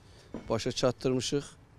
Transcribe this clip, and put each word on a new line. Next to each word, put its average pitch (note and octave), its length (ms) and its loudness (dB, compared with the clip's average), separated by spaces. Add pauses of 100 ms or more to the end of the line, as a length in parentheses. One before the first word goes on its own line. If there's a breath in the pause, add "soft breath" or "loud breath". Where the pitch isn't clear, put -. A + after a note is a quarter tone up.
(480 soft breath)
başa A2+ 240 0
çatdırmışıq. C3 720 2 (360)